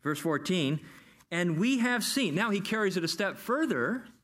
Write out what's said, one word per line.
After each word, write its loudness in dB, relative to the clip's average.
Verse -2
fourteen, 0
"And 0
we 2
have 2
seen." 0
Now 2
he 0
carries 0
it -2
a 0
step -2
further 0